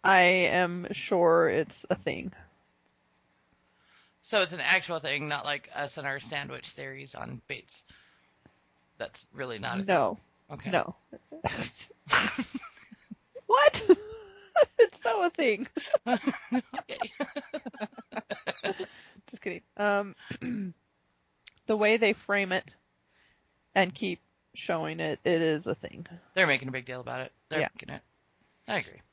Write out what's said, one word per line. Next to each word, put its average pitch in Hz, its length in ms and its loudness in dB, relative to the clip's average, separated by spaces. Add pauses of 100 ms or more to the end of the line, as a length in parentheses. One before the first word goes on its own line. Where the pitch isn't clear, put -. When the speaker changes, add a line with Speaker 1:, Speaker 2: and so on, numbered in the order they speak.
Speaker 1:
I 190 200 6 (280)
am 175 420 0
sure 170 560 4
it's - 400 -2
a 185 60 0
thing. - 380 -6 (1900)
Speaker 2:
So 208 200 2
it's 160 80 0
an 175 80 -10
actual 170 400 0
thing, 143 300 -4
not 147 160 -4
like 143 280 -6
us 143 260 -8
and 139 100 -8
our 139 100 -6
sandwich 139 520 -10
theories 135 440 -14
on 123 320 -12
Bates. - 380 -14 (1120)
That's - 340 -12
really 123 280 -10
not 123 180 -6
a 196 60 -6
Speaker 1:
No. 160 340 2 (320)
Speaker 2:
thing. 143 80 -12
Okay. 202 140 -10
Speaker 1:
No. - 240 0 (480)
<laughs> - 60 -2 (2000)
What? 494 440 6
<laughs> 349 60 12 (840)
It's - 240 6
so 453 200 2
a 349 80 2
thing. 226 360 0 (180)
<laughs> - 220 0
Speaker 2:
Okay. - 920 -4 (1700)
<laughs> 381 220 -4 (420)
Speaker 1:
Just - 140 -20
kidding. 175 180 -8 (160)
Um, 202 380 0 (260)
<clears throat> 214 320 -6 (960)
the 220 100 0
way 214 220 4
they 208 160 4
frame 196 380 -2
it - 220 -4 (1000)
and 190 200 2
keep 180 240 -6 (360)
showing 160 460 -4
it, 156 240 -4
it 165 180 2
is 160 240 0
a - 80 -2
thing. - 320 -12 (280)
Speaker 2:
They're 185 120 4
making 131 220 2
a 127 40 -8
big 127 140 -10
deal 127 160 -10
about 123 180 -8
it. - 120 -12 (180)
They're 156 100 0
Speaker 1:
Yeah. - 140 0
Speaker 2:
making - 200 -16
it. - 80 -14 (640)
I 202 120 -2
agree. - 240 -10 (100)